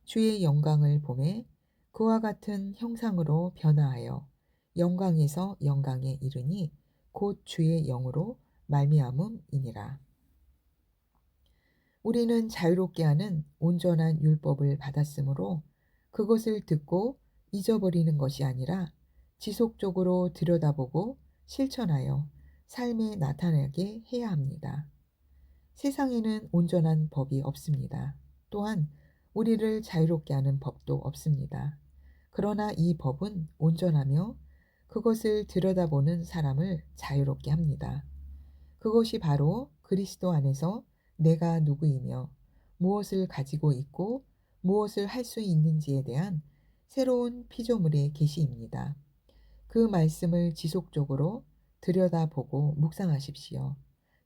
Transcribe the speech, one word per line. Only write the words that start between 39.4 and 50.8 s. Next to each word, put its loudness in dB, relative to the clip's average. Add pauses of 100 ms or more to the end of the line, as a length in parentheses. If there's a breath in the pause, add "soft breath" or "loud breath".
그리스도 -2
안에서 0 (320)
내가 2
누구이며 -2 (480)
무엇을 0
가지고 -2
있고 -6 (360)
무엇을 0
할 -6
수 -10
있는지에 2
대한 -4 (460 soft breath)
새로운 0
피조물의 0
계시입니다. -2 (720 soft breath)
그 0 (100)
말씀을 2
지속적으로 -2 (360)